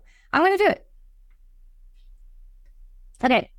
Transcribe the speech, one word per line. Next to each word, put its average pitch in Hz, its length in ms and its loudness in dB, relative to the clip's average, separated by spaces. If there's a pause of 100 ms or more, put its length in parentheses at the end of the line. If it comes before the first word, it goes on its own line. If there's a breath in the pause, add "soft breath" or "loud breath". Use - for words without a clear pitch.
(340)
I'm 285 100 0
gonna 381 140 0
do 403 100 0
it. - 200 -4 (2250)
Okay. 247 360 -2